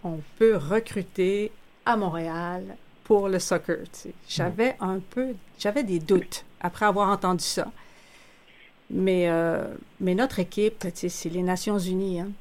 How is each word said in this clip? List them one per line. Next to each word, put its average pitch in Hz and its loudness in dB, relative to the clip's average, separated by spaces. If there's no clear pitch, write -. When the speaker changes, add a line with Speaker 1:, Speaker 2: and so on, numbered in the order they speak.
Speaker 1:
on 165 -6
peut 220 6
recruter 196 0
à 240 2
Montréal 170 -4
pour 202 6
le 185 2
soccer ? » 175 0
Tu - -16
sais, - -16
j'avais 180 0
Speaker 2:
Mm. 214 -4
Speaker 1:
un 190 -2
peu, 254 -2
j'avais 208 0
des 185 0
doutes 180 2
après 175 -2
avoir 202 4
entendu 185 2
ça. - -2
Mais, 185 2
euh, 165 2
mais 180 2
notre 247 0
équipe, 208 0
tu 180 -4
sais, 180 -4
c'est - -8
les 180 -2
Nations 185 0
Unies, 185 -2
hein. 196 -6